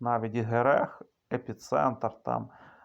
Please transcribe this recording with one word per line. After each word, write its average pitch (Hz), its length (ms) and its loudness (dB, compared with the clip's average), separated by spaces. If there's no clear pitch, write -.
навіть 117 360 -2
Г 113 200 0
Р 131 300 4
Х, - 180 -12
Епіцентр, 127 920 -2
там, 117 280 -4